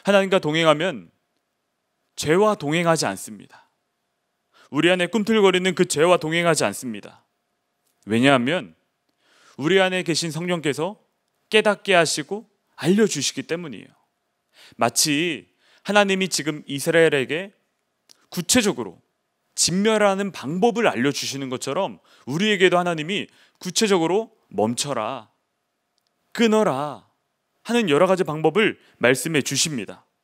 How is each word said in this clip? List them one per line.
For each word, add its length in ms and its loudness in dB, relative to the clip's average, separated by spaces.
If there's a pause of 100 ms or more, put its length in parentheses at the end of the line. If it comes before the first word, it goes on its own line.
하나님과 360 4
동행하면 720 0 (1040)
죄와 400 2
동행하지 500 0
않습니다. 640 -12 (1000)
우리 200 2
안에 180 2
꿈틀거리는 680 2
그 100 2
죄와 320 2
동행하지 480 0
않습니다. 600 -10 (800)
왜냐하면 720 2 (800)
우리 220 2
안에 240 0
계신 280 -4
성령께서 680 -4 (500)
깨닫게 440 0
하시고 560 0 (280)
알려주시기 640 0
때문이에요. 420 -10 (920)
마치 720 -2 (340)
하나님이 460 0
지금 360 -6
이스라엘에게 880 0 (760)
구체적으로 720 -2 (540)
진멸하는 760 0
방법을 560 0
알려주시는 640 -2
것처럼 500 -6 (260)
우리에게도 520 2
하나님이 500 -4 (320)
구체적으로 760 -2 (120)
"멈춰라, 800 -4 (1000)
끊어라" 800 0 (520)
하는 260 0
여러 180 6
가지 160 2
방법을 560 0 (180)
말씀해 440 2
주십니다. 640 -6 (180)